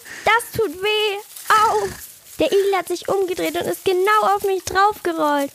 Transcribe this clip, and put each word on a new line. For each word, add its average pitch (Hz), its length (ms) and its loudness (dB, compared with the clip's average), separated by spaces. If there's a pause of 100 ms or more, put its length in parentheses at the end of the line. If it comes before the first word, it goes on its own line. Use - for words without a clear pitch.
(240)
das 453 280 2
tut 370 300 -2
weh. 427 360 0 (300)
Au. 427 400 4 (500)
Der - 140 2
Igel 392 240 2
hat 349 120 -2
sich - 200 -6
umgedreht 339 480 -2
und 349 100 -4
ist - 180 -6
genau 392 380 2 (120)
auf 403 100 -2
mich 381 200 0
draufgerollt. 320 920 0